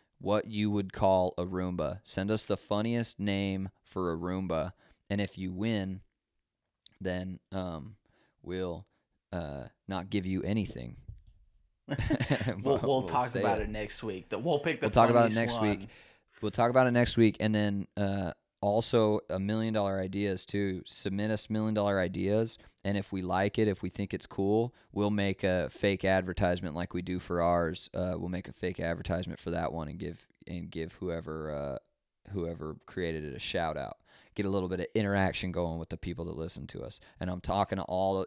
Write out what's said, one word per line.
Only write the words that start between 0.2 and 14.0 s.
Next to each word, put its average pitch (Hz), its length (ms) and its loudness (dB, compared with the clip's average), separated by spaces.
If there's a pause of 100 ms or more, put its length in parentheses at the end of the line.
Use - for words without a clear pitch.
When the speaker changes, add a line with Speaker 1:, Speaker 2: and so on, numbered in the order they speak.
Speaker 1:
you 107 220 0
would 101 220 0
call 95 460 4
a 90 60 -2
Roomba. 90 580 -2
Send 98 300 -2
us 110 120 0
the 101 120 -2
funniest 113 640 -2
name 98 480 0 (160)
for 90 280 -2
a 82 40 -2
Roomba. 87 560 -2 (360)
And 101 120 0
if 98 180 -4
you 92 140 -4
win, 98 480 -2 (1000)
then, 92 380 -4 (100)
um, 92 460 -8 (460)
we'll, 90 440 -6 (460)
uh, 73 320 -6 (240)
not 98 220 -6
give 101 160 0
you 95 160 0
anything. 92 540 -2 (920)
<laughs> - 0 -
Speaker 2:
We'll, 139 100 -4 (640)
Speaker 1:
We'll, 135 160 2
Speaker 2:
we'll - 20 -6 (200)
Speaker 1:
we'll - 80 0
Speaker 2:
talk 123 220 0
Speaker 1:
say - 100 -2
Speaker 2:
about 117 200 2
Speaker 1:
it. 107 40 -2
Speaker 2:
it 107 60 -4
next 107 320 -8